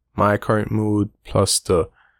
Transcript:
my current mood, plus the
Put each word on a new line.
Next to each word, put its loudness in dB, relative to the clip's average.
my 2
current -2
mood, 0
plus 0
the 0